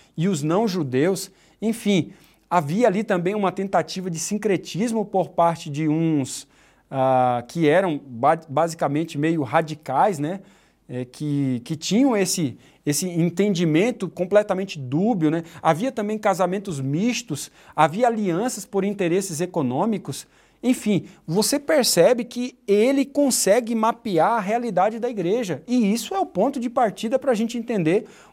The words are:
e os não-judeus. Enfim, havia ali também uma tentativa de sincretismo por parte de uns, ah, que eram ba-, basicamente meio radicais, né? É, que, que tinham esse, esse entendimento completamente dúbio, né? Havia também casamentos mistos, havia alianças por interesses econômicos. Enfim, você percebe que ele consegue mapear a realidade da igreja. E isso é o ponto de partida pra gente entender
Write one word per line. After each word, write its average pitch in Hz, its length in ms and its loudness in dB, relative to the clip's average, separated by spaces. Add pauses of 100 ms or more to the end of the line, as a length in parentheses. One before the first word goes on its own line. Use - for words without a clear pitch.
(180)
e 165 100 0
os 156 160 0
não-judeus. 175 880 0 (300)
Enfim, 208 500 0 (380)
havia 175 380 2
ali 208 160 0
também 185 320 0
uma 190 160 0
tentativa 185 580 -4
de 165 80 -6
sincretismo 208 880 -2
por 185 240 -2
parte 170 400 0
de 151 180 -2
uns, 156 600 0 (420)
ah, 127 580 2
que 165 220 2
eram 170 340 2
ba-, 135 460 0
basicamente 156 680 -2
meio 160 240 0
radicais, 151 720 0
né? 160 220 -6 (520)
É, 127 140 -6
que, 139 580 -4
que 165 120 -6
tinham 226 420 2
esse, 180 400 -2 (260)
esse 147 240 -2
entendimento 175 1000 2
completamente 190 720 0
dúbio, 156 500 0
né? 165 140 -2 (180)
Havia 190 300 2
também 214 260 -4
casamentos 190 640 -2
mistos, 156 720 -4 (240)
havia 165 320 2
alianças 214 580 -2
por 196 180 -2
interesses 190 560 -2
econômicos. 175 840 -2 (360)
Enfim, 220 440 0 (200)
você 208 340 0
percebe 233 640 4
que 247 320 -8 (100)
ele 254 380 4
consegue 240 720 2
mapear 214 560 2
a 233 100 0
realidade 220 580 0
da 233 80 -4
igreja. 190 600 -2
E 226 260 2
isso 233 220 -4
é 392 40 -2
o 359 60 0
ponto 262 340 0
de 240 100 -4
partida 240 500 0
pra 269 160 0
gente 233 220 -2
entender 214 480 0 (280)